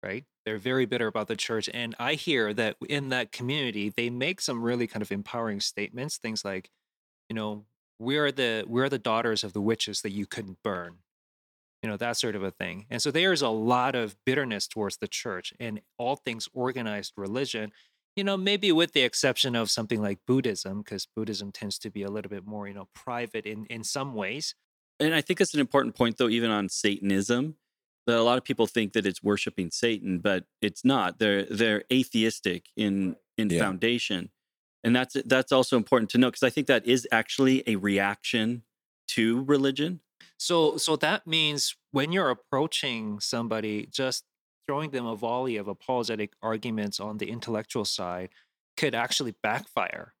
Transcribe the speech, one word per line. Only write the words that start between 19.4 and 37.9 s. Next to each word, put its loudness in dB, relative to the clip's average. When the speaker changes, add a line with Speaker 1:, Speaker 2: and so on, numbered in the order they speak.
Speaker 1:
of 0
something 0
like -2
Buddhism, 0
'cause -10
Buddhism -6
tends -8
to -10
be -8
a -6
little -8
bit -10
more, -10
you -12
know, -14
private -6
in, -8
in -10
some -4
ways. -4
Speaker 2:
And 4
I 2
think -2
it's 4
an 2
important 2
point, 2
though, 4
even 2
on 0
Satanism, 0
that 4
a 6
lot 6
of -4
people 2
think 0
that 2
it's 0
worshiping 0
Satan, 0
but 0
it's -4
not. 2
They're, 4
they're 0
atheistic 0
in, 0
in 0
Speaker 3:
Yeah. 2
Speaker 2:
foundation. -2
And 4
that's, 0
that's 4
also 6
important 4
to 4
know, 6
'cause 0
I 6
think 0
that 6
is 4
actually 4
a 2
reaction 0